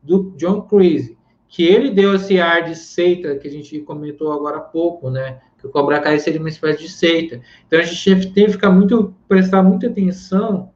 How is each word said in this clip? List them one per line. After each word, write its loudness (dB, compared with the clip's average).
do -2
John -2
Kreese, 0
que -2
ele 4
deu 2
esse 0
ar 0
de -8
seita -4
que -12
a -10
gente -14
comentou -8
agora -6
há -10
pouco, -6
né? -8
Que -20
o -12
Cobra 0
Kai 0
seria -4
uma -6
espécie -4
de -16
seita. -2
Então 2
a 2
gente 0
tem 4
que 0
ficar 0
muito, 4
prestar 4
muita 2
atenção -4